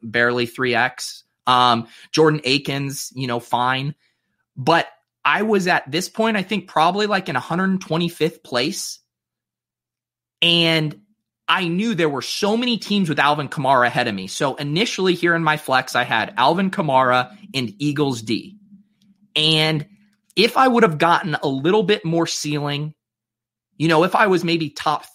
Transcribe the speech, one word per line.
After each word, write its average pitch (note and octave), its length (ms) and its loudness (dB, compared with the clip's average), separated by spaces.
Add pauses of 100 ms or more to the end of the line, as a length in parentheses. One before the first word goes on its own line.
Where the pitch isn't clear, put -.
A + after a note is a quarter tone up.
barely A#2+ 420 0
three B2 300 -2
X. - 480 -2 (220)
Um, B2 420 4 (240)
Jordan D#3 340 2
Akins, C#3 680 -4
you C3 120 -6
know, A#2+ 120 -2
fine. C3 560 -2 (600)
But - 320 2 (380)
I D#3+ 180 2
was G3+ 240 0
at E3 220 0
this D3 200 -6
point, A3 280 -2
I F#3+ 40 -2
think, G#3+ 260 -6
probably, F3+ 380 2
like, G3 240 -2
in D#3 60 -2
a B2+ 60 0
hundred F#3 400 -2
twenty-fifth E3+ 640 -2
place. - 560 -4 (1400)
And E3 580 2 (480)
I F3 220 0
knew G#3 260 -2
there D#3+ 140 0
were C3+ 120 -6
so - 360 -2
many A#3+ 200 -2
teams G3 300 -2
with D3 100 -4
Alvin D3 300 0
Kamara C3 400 2
ahead A#2+ 220 -2
of G#2 60 -4
me. F#2+ 120 -8
So C3+ 280 -4
initially F3+ 600 -2
here E3+ 200 0
in E3 80 -2
my D3+ 120 2
flex, C3 400 -2
I B2 80 2
had A2+ 320 -2
Alvin E3+ 340 2
Kamara C3 640 0 (200)
and B2 260 -4
Eagles C#3 420 -2
D. A2 360 -6 (800)
And D#3 500 2 (480)
if G#3+ 220 2
I C4 100 6
would A#3 160 4
have D#3+ 140 2
gotten E3 440 2
a D#3+ 60 -2
little D3+ 360 2
bit G#3 200 0
more E3 240 0
ceiling, D3 680 -4 (840)
you D3+ 100 2
know, D#3+ 160 6
if F#3 120 0
I A3 120 4
was F#3 160 2
maybe E3 260 0
top - 460 -4